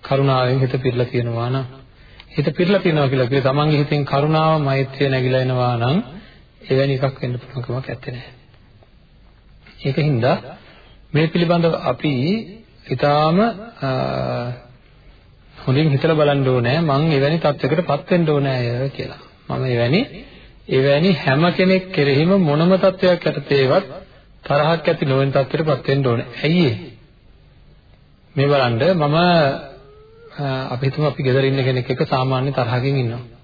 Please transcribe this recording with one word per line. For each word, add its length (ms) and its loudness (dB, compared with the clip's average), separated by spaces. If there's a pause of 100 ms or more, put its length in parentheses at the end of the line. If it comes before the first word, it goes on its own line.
කරුණාවෙන් 600 0
හිත 160 0
පිරීලා 300 -2
තියෙනවා 420 -4
නම්. 160 -4 (640)
හිත 220 -2
පිරීලා 300 2
තියෙනවා 280 2
කියලා 180 0
කිව්වේ 160 0
තමන්ගේ 360 2
හිතෙන් 260 0
කරුණාව, 560 2
මෛත්‍රිය 480 0
නැගිලා 320 0
එනවා 360 0
නම් 200 0 (680)
එවැනි 320 2
එකක් 200 -2
වෙන්න 200 -6
පුළුවන් 260 -10
කමක් 180 -6
නැත්තේ 320 -10
නෑ. 180 -14 (1500)
ඒකින්ද 440 -2 (840)
මේ 200 0
පිළිබඳව 540 0
අපි 320 -2 (720)
ඉතාම, 500 2 (420)
අ, 120 -6 (1700)
හොඳින් 320 2
හිතලා 240 2
බලන්න 340 2
ඕනේ 320 0
මං 320 2
එවැනි 280 2
තත්යකටපත් 680 -2
වෙන්න 200 2
ඕනේ 300 0 (160)
අය 160 -4
කියලා. 320 -12 (240)
මම 220 -4
එවැනි, 340 2 (640)
එවැනි 480 4
හැම 360 0
කෙනෙක් 380 2
කෙරෙහිම 500 2
මොනම 360 4
තත්වයක් 520 2
යටතේවත් 580 0 (560)
තරහක් 440 0
ඇති 200 0
නොවන 280 0
තත්ත්වයටපත් 540 0
වෙන්න 200 0
ඕනේ. 200 0 (120)
ඇයි 260 2
ඒ? 120 0 (1600)
මේ 120 0
බලන්න 280 2 (200)
මම, 220 0 (1200)
අ, 100 -6 (220)
අපි 160 -6
හිතමු 220 0
අපි 160 -2
ගෙදර 220 2
ඉන්න 200 0
කෙනෙක් 260 0
එක්ක 140 0
සාමාන්‍ය 480 -2
තරහකින් 440 0
ඉන්නවා. 280 -4 (200)